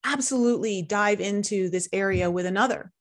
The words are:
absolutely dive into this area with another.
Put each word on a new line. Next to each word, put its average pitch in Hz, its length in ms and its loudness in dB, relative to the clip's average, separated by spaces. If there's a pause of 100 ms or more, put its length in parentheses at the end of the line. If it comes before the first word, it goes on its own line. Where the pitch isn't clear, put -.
absolutely 240 800 0
dive 208 360 2
into 202 500 -2
this 180 220 -4
area 190 400 0
with 180 140 -2
another. 202 560 0